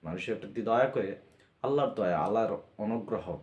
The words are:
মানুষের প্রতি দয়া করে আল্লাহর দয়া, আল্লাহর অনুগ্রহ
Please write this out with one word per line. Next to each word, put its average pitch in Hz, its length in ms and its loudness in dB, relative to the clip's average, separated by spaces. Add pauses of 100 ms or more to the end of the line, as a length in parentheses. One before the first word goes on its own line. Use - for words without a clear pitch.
মানুষের 90 320 -4
প্রতি 104 260 -8
দয়া 113 240 4
করে 104 300 -2 (460)
আল্লাহর 139 340 2
দয়া, 90 240 2
আল্লাহর 107 380 2 (200)
অনুগ্রহ 107 640 -4